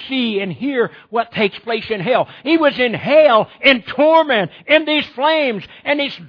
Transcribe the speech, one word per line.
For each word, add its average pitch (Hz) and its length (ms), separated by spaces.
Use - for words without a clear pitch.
see 240 300
and 196 120
hear 240 380
what 226 200
takes 208 280
place 226 320
in 214 80
hell. 175 280
He 320 140
was 277 220
in 240 160
hell, 240 560
in 254 220
torment, 294 680
in 311 200
these 302 240
flames, 277 540
and 294 180
he's 277 140